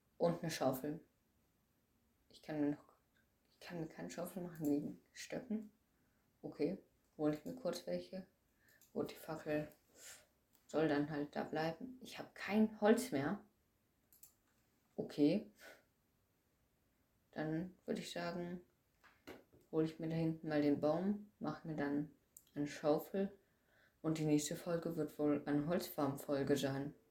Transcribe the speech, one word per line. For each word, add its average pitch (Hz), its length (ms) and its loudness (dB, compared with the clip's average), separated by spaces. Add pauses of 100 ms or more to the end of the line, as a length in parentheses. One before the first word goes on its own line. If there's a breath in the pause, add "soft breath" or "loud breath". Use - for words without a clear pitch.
(180)
Und 170 240 0
eine 165 80 -4
Schaufel. 147 540 -2 (1200)
Ich - 140 -20
kann 156 180 -2
mir 147 120 4
noch, - 220 -12 (640)
ich - 80 -18
kann 175 140 -6
mir 156 60 -4
keine 170 240 -10
Schaufel 175 320 -6
machen 165 240 -6
wegen 147 340 0 (120)
Stöcken. - 580 -6 (720)
Okay, 156 400 -2 (340)
hol 151 160 2
ich - 120 -6
mir 170 100 -6
kurz - 320 -6
welche. 180 400 -6 (680 soft breath)
Gut, - 200 -2
die - 40 -16
Fackel 156 560 -4 (920 loud breath)
soll 156 220 4
dann 147 220 2
halt 147 240 -4
da 143 100 -2
bleiben. - 560 -4
Ich - 180 -12
hab - 160 -12
kein 214 460 2
Holz 214 320 6
mehr. 151 280 0 (1600)
Okay. 160 560 4 (1800 loud breath)
Dann 160 460 -4 (100)
würd - 120 -2
ich - 140 -8
sagen, 175 480 -4 (1080)
hol 160 140 4
ich 160 140 -4
mir 165 100 -4
da 165 60 -2
hinten 160 340 0
mal 151 140 4
den 143 180 4
Baum, 175 580 2
mach 151 260 -6
mir 160 120 -6
dann 143 360 -2 (420)
eine 147 120 -2
Schaufel. 165 680 0 (680 soft breath)
Und 160 160 2
die 156 80 2
nächste 151 280 4
Folge 165 420 -2
wird 151 220 -2
wohl 147 280 4
eine 147 200 2
Holzfarm-Folge 143 920 0
sein. 139 360 -2 (160)